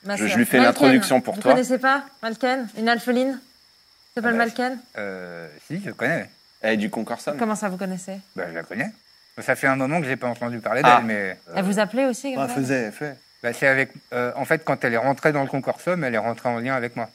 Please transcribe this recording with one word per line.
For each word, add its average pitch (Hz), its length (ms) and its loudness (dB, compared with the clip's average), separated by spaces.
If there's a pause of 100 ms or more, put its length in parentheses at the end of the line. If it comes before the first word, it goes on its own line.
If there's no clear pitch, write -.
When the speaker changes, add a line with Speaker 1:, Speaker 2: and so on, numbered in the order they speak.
Speaker 1:
Ma 202 120 -4
Speaker 2:
Je, 196 80 -2
je - 60 0
Speaker 1:
sœur. 110 80 2
Speaker 2:
lui 120 80 2
fais 135 100 2
une 123 80 8
Speaker 1:
Malken. 123 200 6
Speaker 2:
introduction 131 360 6
pour - 140 -6
Speaker 1:
Vous 214 80 -8
Speaker 2:
toi. 262 100 6
Speaker 1:
connaissez 254 260 4
pas 277 260 2 (180)
Malken ? 247 440 -2 (120)
Une 226 100 0
alpheline ? 247 500 0 (760)
Elle 233 60 -4
s'appelle 233 120 2
Speaker 3:
Ah 226 40 2
bah, 233 60 4
Speaker 1:
Malken ? 247 340 -2 (200)
Speaker 3:
euh, 85 500 -8 (180)
si, 147 180 -6
je 117 60 -6
connais. 120 400 -2 (300)
Speaker 2:
Elle 110 140 2
est - 40 2
du 104 120 0
Concorsum. 117 480 -6
Speaker 1:
Comment 214 180 -2
ça, 208 120 -4
vous 185 80 -6
connaissez ? 190 420 -8 (180)
Speaker 3:
Ben, 180 140 -8
je 165 40 -14
la 165 80 -6
connais. 170 280 -6 (500)
Ça 127 160 0
fait 143 100 -2
un 135 100 4
moment 139 240 0
que 143 60 -2
j'ai 131 100 -2
pas 123 120 -4
entendu 120 320 -4
parler 113 240 2
Speaker 2:
Ah. 123 120 10
Speaker 3:
d'elle, 113 100 4
mais 101 320 -2 (160)
Speaker 1:
Elle 185 100 0
vous 196 140 0
appelait 226 280 0
aussi 262 280 -4
comme 135 80 -4
Speaker 4:
Ouais, 131 60 -2
Speaker 1:
ça ? 240 60 -6
Speaker 4:
faisait, 131 300 0
elle 104 80 -6
fait. 143 240 -10 (260)
Speaker 3:
Ben, 120 100 -2
c'est 143 140 0
avec, 135 240 4 (220)
euh, 123 240 -2
en 135 80 -4
fait, 160 200 0
quand 139 200 0
elle 123 100 0
est 117 40 2
rentrée 135 340 2
dans 143 100 0
le 135 60 -2
Concorsum, 147 560 -2
elle 123 100 -2
est 110 40 2
rentrée 113 300 -2
en 117 100 -2
lien 131 160 -4
avec 120 200 -4
moi. 117 200 -4